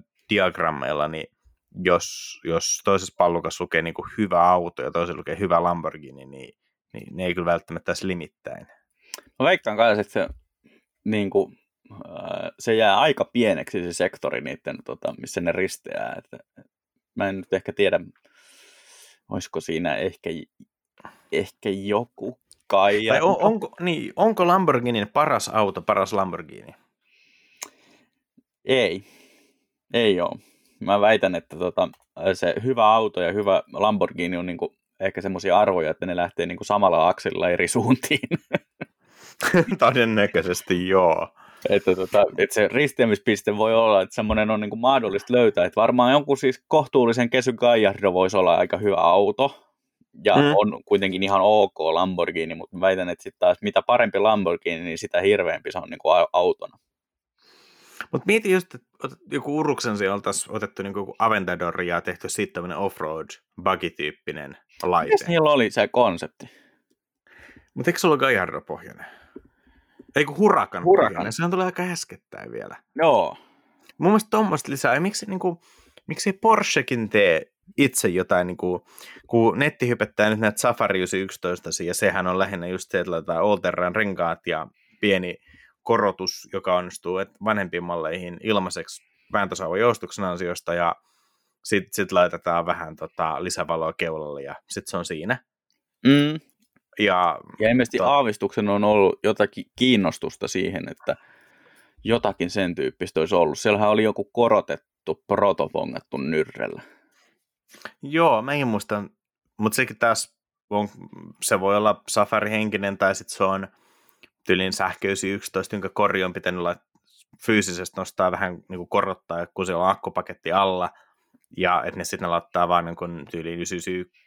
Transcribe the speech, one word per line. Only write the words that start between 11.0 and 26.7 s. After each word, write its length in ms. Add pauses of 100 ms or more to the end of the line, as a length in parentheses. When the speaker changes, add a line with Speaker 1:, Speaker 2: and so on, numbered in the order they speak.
Speaker 2:
niinku, 460 (400)
äh, 580 (100)
se 160
jää 240
aika 260
pieneksi 580
se 100
sektori 480
niitten, 440
tota, 320
missä 240
ne 100
risteää. 640
Että 200 (800)
mä 140
en 80
nyt 160
ehkä 200
tiedä, 260 (1300)
olisiko 320
siinä 340
ehkä, 340 (1000)
ehkä 380
joku 680 (280)
Kaija. 460
Speaker 1:
Tai 80
on, 180
onko, 400
niin, 360
onko 320
Lamborghinin 640
paras 360
auto 320
paras 320
Lamborghini? 600 (1900)